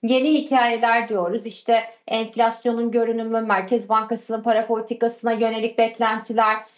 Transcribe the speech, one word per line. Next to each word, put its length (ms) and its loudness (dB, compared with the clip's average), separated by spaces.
Yeni 300 2
hikayeler 760 2
diyoruz. 380 -2
İşte 340 0
enflasyonun 840 0
görünümü, 500 0
Merkez 480 0
Bankası'nın 540 -2
para 240 2
politikasına 640 -2
yönelik 460 -2
beklentiler, 800 0